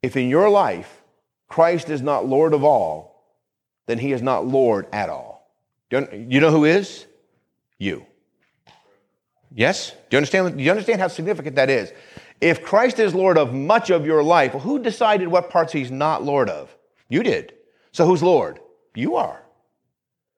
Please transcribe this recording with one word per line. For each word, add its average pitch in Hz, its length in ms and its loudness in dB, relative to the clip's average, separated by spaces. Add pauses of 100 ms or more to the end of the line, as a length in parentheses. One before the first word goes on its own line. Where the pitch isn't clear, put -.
If 131 140 -4
in 127 140 -2
your 180 180 4
life 131 540 0 (460)
Christ 165 420 0
is 147 100 -4
not 127 260 -2
Lord 151 280 2
of 139 100 0
all, 90 580 -2 (640)
then 117 120 -4
he 139 140 -4
is 120 100 -4
not 123 240 -2
Lord 123 440 0
at 101 200 -6
all. 104 400 -14 (400)
Do 131 220 -2
you, 107 180 -14
you 135 100 4
know 160 100 6
who 151 140 4
is? 185 400 0 (760)
You. 95 280 -8 (1500)
Yes? 123 360 0
Do - 60 -20 (160)
you 123 40 4
understand, 156 400 0
do 139 60 -6
you 143 80 2
understand 208 300 0
how 185 80 -2
significant 165 480 -6
that 135 120 2
is? 117 240 -2 (480)
If 165 220 2
Christ 233 360 0
is 202 160 0
Lord 185 220 4
of 135 160 2
much 185 380 0
of 160 160 2
your 156 160 2
life, 147 320 2
well, 135 80 -8
who 277 160 -4
decided 214 500 0
what 175 220 0
parts 165 220 0
he's 131 180 -6
not 139 340 -2
Lord 139 240 0
of? 76 260 -12 (340)
You 156 140 -2
did. 147 300 -4 (400)
So 165 140 2
who's 170 160 2
Lord? 151 380 2 (340)
You 135 220 -4
are. - 260 -6 (960)